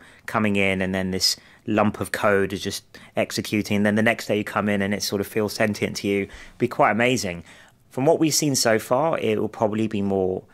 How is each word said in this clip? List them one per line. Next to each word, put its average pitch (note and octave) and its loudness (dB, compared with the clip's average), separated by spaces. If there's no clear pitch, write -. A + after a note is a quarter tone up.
coming G#2+ 0
in F#2+ 0
and F#2+ -2
then F#2 -2
this F#2 0
lump G#2+ 2
of F#2+ -8
code G2 2
is F#2 -6
just - -6
executing, G#2+ -2
and G#2 2
then G#2 4
the A2 2
next A2 0
day G#2+ 0
you G#2+ -2
come G#2 -2
in G2+ 0
and G2 0
it F#2+ -4
sort G#2 -2
of F#2+ -4
feels G#2+ -2
sentient G#2 -2
to - -4
you. G2 0
It'd - -16
be A#2+ 0
quite C3+ 2
amazing. G#2 0
From C3 -4
what D3+ 4
we've D3+ 2
seen C#3+ 0
so A2 2
far, D3 0
it G#2+ 0
will G#2+ -2
probably G#2+ 0
be G#2 -2
more F#2+ 0